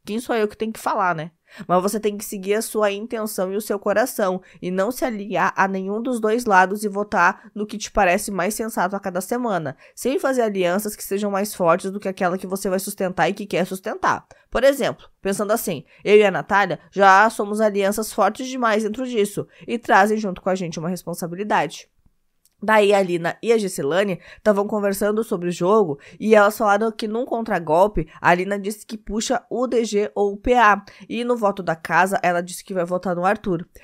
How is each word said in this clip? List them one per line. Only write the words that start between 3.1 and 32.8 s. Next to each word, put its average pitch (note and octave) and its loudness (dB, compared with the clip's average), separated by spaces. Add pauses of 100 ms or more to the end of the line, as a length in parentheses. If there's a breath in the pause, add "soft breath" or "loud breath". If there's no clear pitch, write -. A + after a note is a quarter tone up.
e - -4
o A3 -2
seu G#3+ -6
coração, G3+ 0 (200 loud breath)
e F3 -6
não F#3+ 0
se D#4 -4
aliar G3+ -2
a F#3+ 2
nenhum F#3+ -4
dos B3 -4
dois A3 0
lados G3 4
e G#3 -2
votar G3+ 0
no G#3 -6
que G#3+ -12
te - -10
parece G3+ 2
mais F#3+ -2
sensato G#3+ -4
a G3 -4
cada F#3+ -6
semana, G3 -4 (180 soft breath)
sem C4+ -2
fazer C4+ 0
alianças G3 0
que - -14
sejam G3+ -4
mais G3+ -4
fortes F#3 2
do G3+ -10
que G3 -6
aquela F#3+ -2
que F#3+ -10
você F#3+ -6
vai F#3 0
sustentar F#3 -2
e G3 -4
que G3+ -10
quer F3+ -2
sustentar. F#3+ -4 (240 soft breath)
Por A#3 -2
exemplo, C4+ 2 (140)
pensando G3 -2
assim, G#3 -4 (180 soft breath)
eu G#3 6
e G#3+ 8
a F#3+ 4
Natália F3+ 0 (120)
já G3 8
somos G#3+ -4
alianças G#3 0
fortes G#3+ 0
demais A#3 0
dentro A3 -4
disso, G#3 -2 (200 loud breath)
e A#3 -4
trazem G#3+ 4
junto G3+ -6
com - -4
a F#3 0
gente F3 -8
uma D#3+ -6
responsabilidade." F3 -6 (760)
Daí G#3 4
a G3 4
Lina E3+ -2
e A3 0
a A#3 4
Gessilane F#3 -2 (220 loud breath)
tavam G3+ 2
conversando G#3+ -2
sobre F3 -4
o - -4
jogo F3 2 (180 loud breath)
e G#3+ 4
elas G3+ 6
falaram G#3+ 2
que A3 -8
num A3 -4
contragolpe F#3 0 (120)
a E3+ 4
Lina F#3 0
disse G3+ -8
que A3+ -12
puxa A3 -4
o B3 -2
D A#3 0
G G#3 -2
ou G3+ 0
o G3+ -10
P B3 0
A. G#3 6 (260 loud breath)
E A3+ -6
no B3 0
voto G3+ -2
da E3 -2
casa F3 2
ela F3 2
disse F3+ -10
que G3+ -12
vai F3 -2